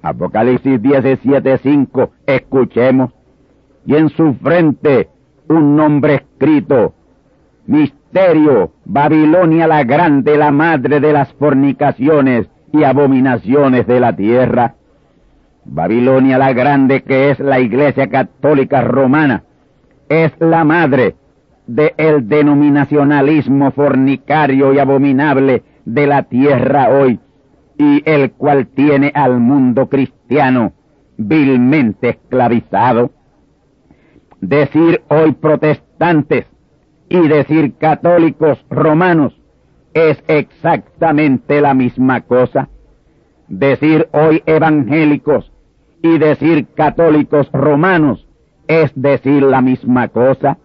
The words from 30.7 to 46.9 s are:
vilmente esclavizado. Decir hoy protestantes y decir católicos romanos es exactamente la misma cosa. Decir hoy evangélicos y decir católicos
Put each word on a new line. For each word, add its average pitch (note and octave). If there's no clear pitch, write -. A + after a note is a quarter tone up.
vilmente B2+
esclavizado. A#2+
Decir D3+
hoy D#3
protestantes D3+
y E3+
decir D3
católicos D#3+
romanos D#3+
es D#3
exactamente D3
la C#3+
misma B2+
cosa. B2+
Decir C#3+
hoy D#3
evangélicos D3+
y E3
decir D3+
católicos D3+